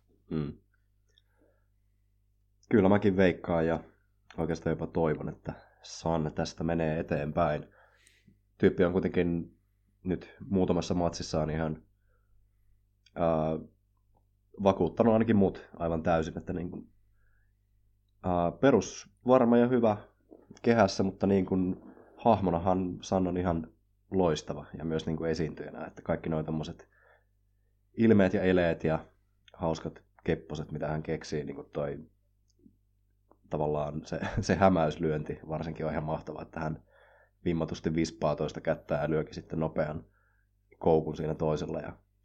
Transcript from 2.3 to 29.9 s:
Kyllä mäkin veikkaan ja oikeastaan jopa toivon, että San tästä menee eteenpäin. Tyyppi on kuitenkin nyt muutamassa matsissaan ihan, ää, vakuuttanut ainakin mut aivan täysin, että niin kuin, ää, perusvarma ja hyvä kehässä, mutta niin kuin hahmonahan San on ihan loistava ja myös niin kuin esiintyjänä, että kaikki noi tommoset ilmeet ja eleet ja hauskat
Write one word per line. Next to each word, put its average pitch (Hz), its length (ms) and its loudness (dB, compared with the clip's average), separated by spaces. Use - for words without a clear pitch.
Kyllä 98 200 6
mäkin 101 280 2
veikkaan 87 500 2
ja 82 160 -2
oikeastaan 82 340 -2
jopa 80 160 -4
toivon, 78 420 -2
että 76 240 -12
San 80 520 -2
tästä - 280 -6
menee 82 360 -2
eteenpäin. 76 760 -2
Tyyppi 95 260 2
on 87 80 2
kuitenkin 87 680 -2
nyt - 320 -6
muutamassa 92 440 0
matsissaan 82 560 -2
ihan, 78 340 -4
ää, 85 100 0
vakuuttanut 98 500 4
ainakin 110 220 4
mut 95 300 2
aivan 82 260 -2
täysin, 82 340 0
että 87 160 -8
niin 85 180 -6
kuin, - 180 -14
ää, 87 280 0
perusvarma 120 1080 2
ja 120 100 6
hyvä 113 300 2
kehässä, 110 420 4
mutta 95 240 -2
niin 98 180 4
kuin 92 300 0
hahmonahan 92 840 0
San 92 260 0
on 90 100 -2
ihan 85 300 -2
loistava 90 540 0
ja 76 80 -8
myös 80 200 -4
niin 80 120 -4
kuin 82 140 -2
esiintyjänä, 78 540 -6
että - 160 -16
kaikki - 280 -4
noi 156 140 -2
tommoset 80 460 -8
ilmeet 104 400 8
ja 92 100 0
eleet 87 400 4
ja 80 220 0
hauskat 80 500 -6